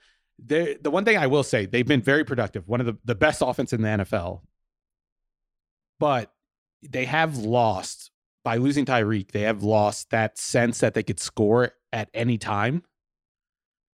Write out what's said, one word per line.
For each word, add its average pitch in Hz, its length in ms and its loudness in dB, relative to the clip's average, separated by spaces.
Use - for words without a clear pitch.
they're, 147 420 -2
the 147 100 -4
one 185 140 0
thing 214 120 4
I 160 100 2
will 139 160 2
say, 113 240 0
they've 120 200 0
been 135 160 4
very 147 220 2
productive, 110 440 -6
one 120 120 -2
of 127 60 -2
the, 113 180 -4
the 120 100 -2
best 151 300 2
offense 127 280 -2
in 113 100 0
the 110 60 0
N 107 120 0
F 95 120 -4
L, 92 320 -6
but 135 340 0
they 127 240 -6
have 156 300 0
lost, 110 760 -2
by 117 140 -2
losing 139 260 2
Tyreek, 110 480 0
they 104 80 -4
have 104 220 -2
lost 104 480 2
that 110 280 0
sense 117 400 0
that 117 160 2
they 113 80 0
could - 160 -4
score 117 540 2
at 110 220 -6
any 117 240 -2
time. 110 460 -2